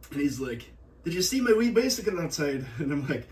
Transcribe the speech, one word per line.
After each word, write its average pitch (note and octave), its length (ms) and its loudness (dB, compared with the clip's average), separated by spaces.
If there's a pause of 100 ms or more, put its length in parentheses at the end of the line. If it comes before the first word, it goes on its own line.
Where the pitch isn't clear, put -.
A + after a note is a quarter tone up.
(100)
And C#3+ 100 -6
he's C3+ 200 0
like, A#2+ 300 -8 (340)
Did E3 100 -4
you F3+ 80 0
see C4 180 0
my A#3+ 120 4
wee A3+ 180 6
bicycle G#3+ 500 2
outside? C#3 440 -2 (140)
And C#3+ 140 -2
I'm C#3+ 160 -2
like C3+ 240 -2